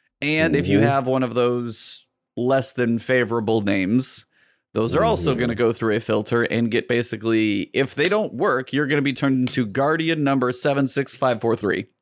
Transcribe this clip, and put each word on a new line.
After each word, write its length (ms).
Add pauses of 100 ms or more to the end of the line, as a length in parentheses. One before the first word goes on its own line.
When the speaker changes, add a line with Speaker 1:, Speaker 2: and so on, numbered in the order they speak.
(220)
Speaker 1:
And 340
if 120
you 100
Speaker 2:
Mm-hmm. 80
Speaker 1:
have 200
one 160
of 120
those 720 (300)
less 360
than 260
favorable 640
names, 640 (480)
those 240
are 80
also 280
Speaker 2:
Mm-hmm. 80
Speaker 1:
gonna 140
go 200
through 220
a 40
filter 440
and 260
get 180
basically, 880
if 200
they 140
don't 240
work, 400
you're 140
gonna 160
be 100
turned 280
into 260
Guardian 580
number 280
seven 360
six 260
five 280
four 140
three. 300 (160)